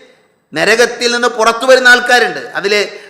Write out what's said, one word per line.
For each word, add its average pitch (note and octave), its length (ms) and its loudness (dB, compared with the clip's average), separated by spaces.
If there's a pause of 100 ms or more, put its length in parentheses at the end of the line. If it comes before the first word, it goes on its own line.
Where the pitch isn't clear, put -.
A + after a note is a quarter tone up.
(540)
നരകത്തിൽ A#3 580 0
നിന്ന് A#3+ 160 -2
പുറത്തു A3+ 380 -2
വരുന്ന B3+ 220 4
ആൾക്കാരുണ്ട്. A#3+ 680 0
അതിൽ G3 340 -2 (200)